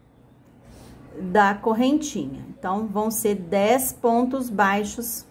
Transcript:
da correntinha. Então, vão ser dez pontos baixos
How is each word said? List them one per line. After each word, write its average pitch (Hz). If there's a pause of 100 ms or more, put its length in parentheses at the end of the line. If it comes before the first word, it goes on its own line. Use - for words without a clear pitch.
(1200)
da 196
correntinha. 214
Então, 202
vão 214
ser 208
dez 202
pontos 247
baixos 208